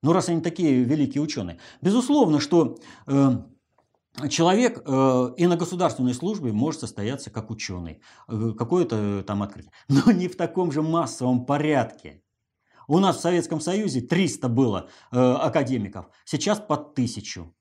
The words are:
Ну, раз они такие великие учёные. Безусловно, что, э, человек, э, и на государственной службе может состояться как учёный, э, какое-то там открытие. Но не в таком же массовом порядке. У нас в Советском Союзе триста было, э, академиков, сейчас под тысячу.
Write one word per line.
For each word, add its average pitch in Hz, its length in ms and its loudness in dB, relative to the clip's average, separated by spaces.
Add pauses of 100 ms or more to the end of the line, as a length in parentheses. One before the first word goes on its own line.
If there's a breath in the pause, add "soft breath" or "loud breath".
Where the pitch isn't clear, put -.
Ну, 151 100 4
раз 175 160 0
они 170 120 0
такие 165 420 2
великие 139 400 0
учёные. 95 360 -8 (220 loud breath)
Безусловно, 226 580 4
что, 147 380 2 (300 loud breath)
э, 139 220 4 (1000)
человек, 190 560 2
э, 131 520 2
и 175 100 4
на 175 100 2
государственной 170 560 -2
службе 165 400 -6
может 143 280 -2
состояться 117 500 -8
как 113 200 -10
учёный, 90 500 -10 (280 soft breath)
э, 113 280 -4
какое-то 113 680 -2
там 101 160 -4
открытие. - 280 -14 (180 soft breath)
Но 139 220 4
не 180 160 2
в 180 100 -8
таком 175 340 -2
же 147 100 -2
массовом 131 640 -2
порядке. 143 760 -2 (680 soft breath)
У 156 120 4
нас 190 180 2
в - 40 -12
Советском 165 400 0
Союзе 175 400 -2
триста 160 480 0
было, 113 400 0 (220 loud breath)
э, 123 80 0
академиков, 123 880 0 (180 soft breath)
сейчас 202 340 -2
под - 360 -6
тысячу. 104 640 -6